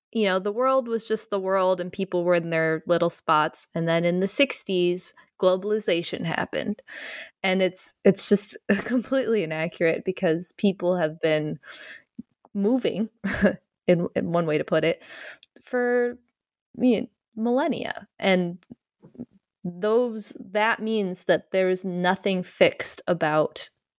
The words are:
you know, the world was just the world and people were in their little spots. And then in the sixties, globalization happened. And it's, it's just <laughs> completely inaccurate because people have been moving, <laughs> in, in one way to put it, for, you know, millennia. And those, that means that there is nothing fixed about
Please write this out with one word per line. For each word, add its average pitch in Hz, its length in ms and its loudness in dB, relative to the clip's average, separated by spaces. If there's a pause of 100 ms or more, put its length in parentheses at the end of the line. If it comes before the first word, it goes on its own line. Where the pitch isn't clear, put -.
(120)
you 220 120 0
know, 190 140 2
the 202 140 -2
world 254 360 2
was 226 180 -4
just 214 220 -4
the 202 100 -2
world 190 400 2
and 175 140 -6
people 180 320 -2
were 175 120 4
in 170 120 -2
their 160 380 0
little 170 240 2
spots. - 640 0
And 165 120 -2
then 170 200 2
in 180 140 2
the 190 80 0
sixties, 180 840 0 (260)
globalization 190 840 0
happened. - 560 -4 (600)
And 190 180 0
it's, 185 320 -2 (100)
it's - 240 2
just - 360 0
<laughs> - 80 -2 (140)
completely 233 580 0
inaccurate 160 640 -2
because 175 500 -2
people 185 400 0
have 160 240 -2
been 151 380 0 (960)
moving, 220 560 0 (140)
<laughs> - 600 -2
in, 175 300 4
in 175 160 0
one 170 140 0
way 151 100 2
to 147 80 -2
put 156 200 0
it, 165 180 0 (600)
for, 247 540 0 (600)
you 240 240 4
know, - 40 -6 (280)
millennia. 240 760 -2 (100)
And 180 380 2 (1080)
those, 214 720 -2 (180)
that 214 280 0
means 208 440 -2
that - 260 2
there 185 180 2
is 185 160 0
nothing 185 580 0
fixed - 640 2
about 156 600 0 (300)